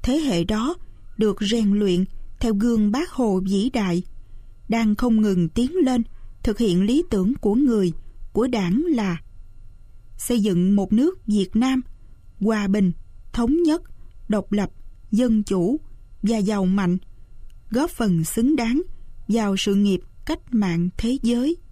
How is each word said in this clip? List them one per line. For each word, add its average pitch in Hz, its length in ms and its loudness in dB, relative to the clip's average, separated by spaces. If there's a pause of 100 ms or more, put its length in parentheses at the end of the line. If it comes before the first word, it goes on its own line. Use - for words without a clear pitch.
Thế 254 140 2
hệ 233 260 2
đó 220 320 -2 (420)
được 208 200 2 (140)
rèn 220 220 2
luyện 190 320 2 (340)
theo 226 140 0
gương 208 380 2
Bác 302 200 -2
Hồ 202 340 0
vĩ 196 240 0
đại, 180 340 0 (680)
đang 220 260 2
không 220 260 2
ngừng 185 280 2
tiến 247 260 0
lên, 254 280 2 (400)
thực 214 140 0
hiện 190 260 4
lý 254 260 2
tưởng 202 320 2
của 208 140 2
người, 226 380 2 (400)
của 240 140 2
Đảng 220 400 0
là 202 340 0 (960)
xây 240 220 0
dựng 190 360 4
một 202 180 2
nước 294 340 2
Việt 208 280 0
Nam 262 260 2 (580)
hòa 208 280 0
bình, 190 240 4 (420)
thống 262 300 2
nhất, 330 180 2 (480)
độc 202 220 -2
lập, 202 180 0 (420)
dân 220 320 2
chủ 202 360 0 (420)
và 220 160 0
giàu 202 280 0
mạnh, 185 320 2 (720)
góp 277 200 0
phần 180 340 0
xứng 240 320 2
đáng 247 260 0 (460)
vào 202 300 2
sự 196 180 0
nghiệp 202 260 2 (240)
cách 320 140 -4 (120)
mạng 180 460 2
thế 247 240 0
giới. 247 360 0 (140)